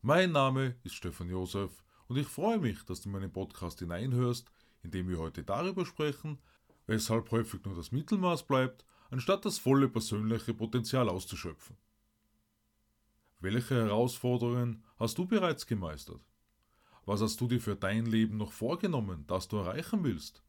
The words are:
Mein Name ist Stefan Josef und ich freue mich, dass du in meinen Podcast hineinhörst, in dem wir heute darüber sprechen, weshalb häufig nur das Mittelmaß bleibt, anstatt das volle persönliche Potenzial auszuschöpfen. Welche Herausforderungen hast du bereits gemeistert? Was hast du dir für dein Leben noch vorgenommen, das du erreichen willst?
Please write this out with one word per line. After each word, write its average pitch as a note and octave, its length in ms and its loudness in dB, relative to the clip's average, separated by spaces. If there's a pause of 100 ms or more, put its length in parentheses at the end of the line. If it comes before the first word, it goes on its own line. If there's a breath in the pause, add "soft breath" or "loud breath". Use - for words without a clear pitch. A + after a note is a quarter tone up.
Mein E3+ 300 6
Name C3+ 500 4
ist - 140 -12
Stefan F2 340 -6
Josef F#2 540 -4 (240 soft breath)
und B2+ 100 -2
ich C#3+ 80 0
freue G#3+ 320 0
mich, B2 280 0
dass F#2 160 -8
du G2+ 80 -8
in G2+ 40 -4
meinen F#2+ 180 -6
Podcast F#2 460 -8
hineinhörst, A#2+ 760 -2 (300 soft breath)
in E2+ 80 -12
dem F#2 180 -2
wir F2 120 -2
heute D#2+ 240 -6
darüber F3 420 -2
sprechen, D3+ 540 -4 (480 soft breath)
weshalb A2 420 0
häufig A2+ 360 0
nur F#2+ 100 -4
das E2+ 160 -8
Mittelmaß F3 560 0
bleibt, C3 360 2 (280 soft breath)
anstatt F#3+ 340 2
das D3+ 140 -2
volle C3+ 280 6
persönliche A2 680 -2
Potenzial A#2 520 0
auszuschöpfen. - 720 -6 (1600)
Welche A#2 340 0
Herausforderungen A#2+ 1080 0 (140)
hast A#2 220 -2
du F3+ 80 -2
bereits F#3 400 2
gemeistert? E2 580 -6 (800 soft breath)
Was G2+ 160 0
hast A2 180 0
du B2 80 0
dir A#2+ 140 2
für G2+ 140 -2
dein A2 320 0
Leben A2 300 4
noch G#2+ 140 -4
vorgenommen, A#2+ 760 -2
das F#2 200 -2
du G#2+ 100 -4
erreichen E3+ 460 -2
willst? - 460 -2